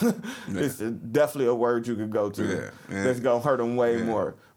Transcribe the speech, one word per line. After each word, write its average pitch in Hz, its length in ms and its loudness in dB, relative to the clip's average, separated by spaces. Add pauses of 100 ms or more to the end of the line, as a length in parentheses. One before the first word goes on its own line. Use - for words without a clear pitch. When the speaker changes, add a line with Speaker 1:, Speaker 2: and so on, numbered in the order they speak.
Speaker 1:
<laughs> 233 220 2 (280)
Speaker 2:
Yeah. 98 100 -2
Speaker 1:
It's 139 200 -2
a, 110 80 -4
definitely 135 580 0
a 120 60 4
word 120 320 2
you 120 100 -2
could 107 140 -4
go 104 220 0
to - 120 -4
Speaker 2:
Yeah, 80 260 -4 (200)
yeah. 98 140 -4
Speaker 1:
that's 123 160 2
gonna 120 220 2
hurt 135 180 2
him 120 160 0
way 120 240 4
Speaker 2:
Yeah. 113 60 0
Speaker 1:
more. 101 300 0 (220)